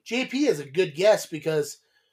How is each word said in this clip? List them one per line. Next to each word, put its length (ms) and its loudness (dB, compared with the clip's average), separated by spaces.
J 220 -2
P 200 0
is 140 2
a 80 -10
good 260 0
guess 320 4
because, 520 -4